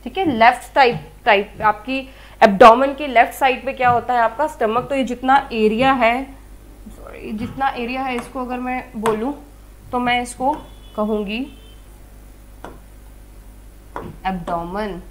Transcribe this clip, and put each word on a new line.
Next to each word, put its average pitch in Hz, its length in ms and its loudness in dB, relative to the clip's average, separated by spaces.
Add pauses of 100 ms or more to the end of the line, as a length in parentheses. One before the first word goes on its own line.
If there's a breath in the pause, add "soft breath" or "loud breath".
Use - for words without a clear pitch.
ठीक 247 140 -8
है, 381 120 -2
Left 240 440 2
type, 254 260 4 (240)
type 208 380 2
आपकी 214 360 -2 (420 loud breath)
abdomen 233 540 8
के 294 120 -8
left 240 280 2
side 262 320 0
पे 262 60 -4
क्या 247 180 0
होता 240 240 0
है 240 60 2
आपका? 226 260 0
Stomach। 247 420 -2
तो 277 60 -4
ये 269 100 0
जितना 262 480 0
area 226 400 2
है, 247 300 2 (680)
सॉरी, - 440 -16
जितना 247 380 -4
area 254 320 -6
है, 254 140 -4
इसको 247 240 -8
अगर 247 180 -6
मैं 254 260 -6 (120)
बोलूँ 220 380 -2 (580)
तो 247 60 -2
मैं 247 240 -2
इसको 254 300 -4 (440)
कहूँगी 214 440 -4 (2750)
abdomen। 180 760 -6 (100)